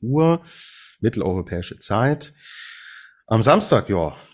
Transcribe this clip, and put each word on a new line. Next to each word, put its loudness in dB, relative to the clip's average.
Uhr, 2
mitteleuropäische -4
Zeit. -2
Am 2
Samstag, 4
ja, 0